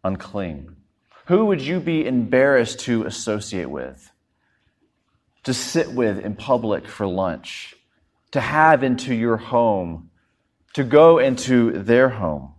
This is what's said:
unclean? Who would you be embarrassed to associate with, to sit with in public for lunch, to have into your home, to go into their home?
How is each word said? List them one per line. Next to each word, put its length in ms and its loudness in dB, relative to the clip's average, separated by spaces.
unclean? 720 -10
Who 200 2
would 160 -2
you 180 -4
be 260 -2
embarrassed 760 0
to 240 -2
associate 680 -8
with, 400 -14
to 100 -2
sit 360 -4
with 280 -2
in 180 -8
public 500 -2
for 200 -6
lunch, 680 -8
to 80 -2
have 440 2
into 300 -2
your 240 0
home, 720 -2
to 100 -2
go 340 8
into 540 2
their 380 4
home? 480 -8